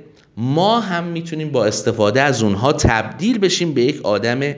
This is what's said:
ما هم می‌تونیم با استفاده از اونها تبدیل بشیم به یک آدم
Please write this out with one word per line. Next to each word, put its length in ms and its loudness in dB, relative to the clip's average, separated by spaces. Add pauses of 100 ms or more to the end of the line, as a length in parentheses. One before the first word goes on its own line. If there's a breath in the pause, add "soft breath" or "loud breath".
(360 soft breath)
ما 440 2
هم 240 -4
می‌تونیم 460 -6
با 140 2
استفاده 560 2
از 220 2
اونها 300 2
تبدیل 680 0
بشیم 360 0
به 80 2
یک 200 0
آدم 380 0 (180)